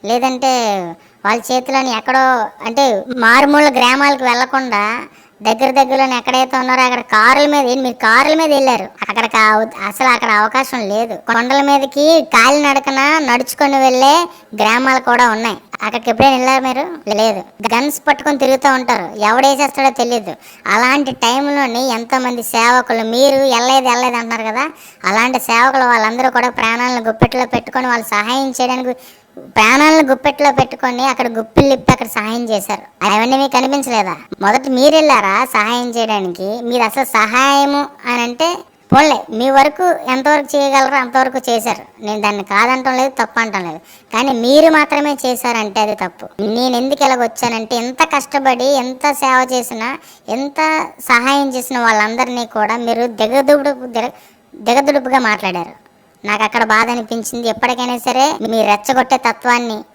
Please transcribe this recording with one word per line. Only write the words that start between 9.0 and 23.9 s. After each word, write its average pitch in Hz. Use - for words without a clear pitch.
అక్కడ 220
కా-, 220
అసలు 262
అక్కడ 233
అవకాశం 220
లేదు. 220
కొండల 240
మీదకి 285
కాలినడకన 277
నడుచుకొని 269
వెళ్ళే 269
గ్రామాలు 247
కూడా 247
ఉన్నాయి. 220
అక్కడికి 214
ఎప్పుడైనా 262
వెళ్ళారా 262
మీరు? 262
లేదు. 214
గన్స్ 277
పట్టుకొని 285
తిరుగుతూ 262
ఉంటారు, 226
ఎవడేసేస్తాడో 269
తెలియదు. 240
అలాంటి 254
టైంలోని 262
ఎంతో 233
మంది 247
సేవకులు, 233
మీరు 254
వెళ్ళలేదు 262
వెళ్ళలేదు 247